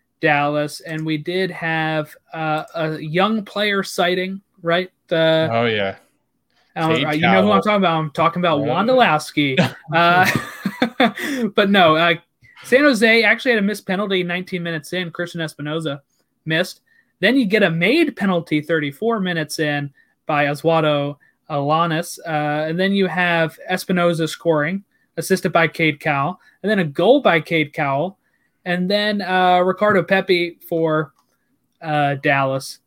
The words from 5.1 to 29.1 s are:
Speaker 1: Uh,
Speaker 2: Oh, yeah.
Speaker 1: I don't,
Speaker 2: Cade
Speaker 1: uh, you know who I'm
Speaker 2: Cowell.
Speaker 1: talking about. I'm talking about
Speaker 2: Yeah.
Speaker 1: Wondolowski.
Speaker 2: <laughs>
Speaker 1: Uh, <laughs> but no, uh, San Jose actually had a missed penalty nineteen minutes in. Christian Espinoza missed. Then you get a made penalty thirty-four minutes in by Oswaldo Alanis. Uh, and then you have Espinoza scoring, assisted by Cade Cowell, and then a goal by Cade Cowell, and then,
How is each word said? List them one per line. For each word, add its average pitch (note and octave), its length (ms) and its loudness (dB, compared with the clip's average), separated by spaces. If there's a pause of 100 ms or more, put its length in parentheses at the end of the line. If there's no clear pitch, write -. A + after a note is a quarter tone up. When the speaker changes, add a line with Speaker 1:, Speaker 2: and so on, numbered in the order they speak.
Speaker 1:
Uh, D#3+ 400 2
Speaker 2:
Oh, A#2 140 2
yeah. G#2 320 -2 (800)
Speaker 1:
I F3 120 -6
don't, D#3+ 80 2
Speaker 2:
Cade C#3 100 0
Speaker 1:
uh, D#3 60 -2
you D#3 100 -2
know F#3 220 4
who G3+ 80 2
I'm G3 100 4
Speaker 2:
Cowell. - 20 -
Speaker 1:
talking G#3+ 180 0
about. E3 180 2
I'm D#3 120 -4
talking E3 300 0
about E3 200 2
Speaker 2:
Yeah. A2+ 60 -2
Speaker 1:
Wondolowski. D#3 1160 2
Speaker 2:
<laughs> D3+ 100 -10
Speaker 1:
Uh, G3+ 1600 2
<laughs> - 60 -10
but G#3 140 2
no, F3 280 6
uh, E3+ 160 2 (500)
San C4 200 4
Jose A3+ 400 4
actually A3+ 280 2
had A3+ 80 2
a G3 60 0
missed G3+ 200 -4
penalty F#3+ 380 -2
nineteen F3 400 -6
minutes E3 300 -6
in. F3+ 180 -6
Christian F3 300 -8
Espinoza D3+ 580 -6 (460)
missed. D#3+ 360 -4 (380)
Then G#3+ 160 2
you C4 100 2
get G3+ 180 2
a F3+ 60 2
made A#3+ 460 0
penalty E3+ 460 -2
thirty-four E3 580 -2
minutes E3+ 400 -4
in C#3+ 320 -4 (360)
by D3 180 2
Oswaldo D3 720 0 (320)
Alanis. D#3 760 -2
Uh, D3+ 440 -4
and E3 100 -4
then G3 140 0
you G3 140 2
have E3+ 520 0 (100)
Espinoza F3 600 0
scoring, E3 540 -2 (340)
assisted F3+ 340 -2
by E3 160 2
Cade D#3 320 -2
Cowell, D3 400 -4 (240)
and F#3+ 60 -2
then G#3+ 100 0
a F3 60 0
goal F3+ 360 2
by E3+ 200 2
Cade D#3 320 -2
Cowell, D3 440 -4 (460)
and F3+ 260 -4
then, G#3 320 0